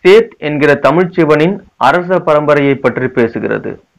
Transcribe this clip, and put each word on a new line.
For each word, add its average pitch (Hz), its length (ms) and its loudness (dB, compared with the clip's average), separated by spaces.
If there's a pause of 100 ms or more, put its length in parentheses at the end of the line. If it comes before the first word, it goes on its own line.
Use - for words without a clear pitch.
சேத் 220 340 4
என்கிற 147 380 0
தமிழ்ச் 170 380 0
சிவனின் 160 500 0 (120)
அரச 175 440 -2
பரம்பரையை 147 560 0
பற்றி 127 300 -4
பேசுகிறது. 110 760 -4 (180)